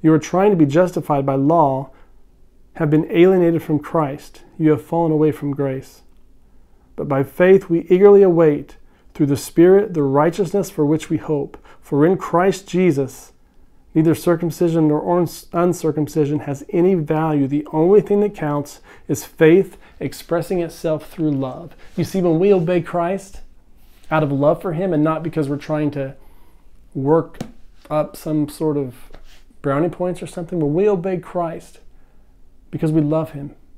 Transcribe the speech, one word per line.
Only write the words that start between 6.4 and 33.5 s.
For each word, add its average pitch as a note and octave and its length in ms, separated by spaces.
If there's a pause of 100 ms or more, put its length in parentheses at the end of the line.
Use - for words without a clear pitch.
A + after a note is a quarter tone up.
But - 140
by C#3 160
faith F#3+ 440
we E3+ 200
eagerly G3+ 340
await, D#3+ 540 (380)
through D#3 120
the C#3 100
Spirit, F#3+ 580
the D3+ 80
righteousness D#3+ 680
for - 160
which D#3 240
we E3 80
hope. D3 400 (240)
For D3 240
in F3+ 140
Christ F#3 500
Jesus, D3+ 640 (600)
neither D#3+ 200
circumcision E3 760
nor E3+ 300
uns-, - 360
uncircumcision D#3 840
has C#3 280
any F3+ 260
value. D#3 520
The D3 260
only F3+ 300
thing G3+ 180
that G#3 140
counts D3 460 (280)
is - 160
faith F3 540 (200)
expressing E3+ 640
itself D#3+ 480
through D#3 220
love." C3+ 440 (220)
You F3 80
see, - 160
when E3+ 180
we G3 140
obey F3+ 300
Christ F3 580 (720)
out D#3 120
of C#3+ 80
love C#3+ 300
for F#3 140
him F#3 180
and D3+ 100
not D#3 200
because D#3 260
we're C#3+ 80
trying D3+ 360
to C#3 220 (800)
work D3+ 440 (500)
up D3+ 280
some D3+ 340
sort D3+ 260
of C3 180 (680)
brownie D3 260
points F3 340
or F3+ 40
something, F3 340
when D3 140
we G3 140
obey F#3+ 280
Christ E3+ 640 (920)
because D#3 220
we D#3+ 80
love D#3 300
him C#3+ 240 (240)